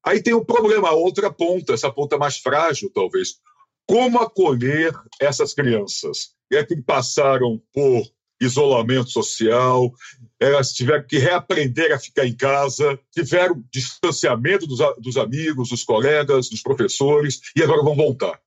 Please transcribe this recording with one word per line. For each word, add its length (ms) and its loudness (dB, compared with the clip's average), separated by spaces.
Aí 180 0
tem 100 0
um 120 2
problema, 420 2
a 60 2
outra 360 0
ponta, 440 -2
essa 180 -2
ponta 260 -4
mais 200 -2
frágil, 580 -2
talvez, 400 -2
como 300 4
acolher 760 0
essas 320 0
crianças? 840 -4
É 100 2
que 160 -4
passaram 800 0
por 300 2
isolamento 680 2
social, 840 0
elas 320 2
tiveram 360 0
que 100 -2
reaprender 760 0
a 60 2
ficar 300 -2
em 80 -6
casa, 640 0
tiveram 520 0
distanciamento 920 -2
dos 120 -6
a-, 200 2
dos 180 -6
amigos, 520 -4
dos 140 -6
colegas, 680 2
dos 100 -10
professores, 800 0
e 60 4
agora 180 4
vão 140 2
voltar. 520 -2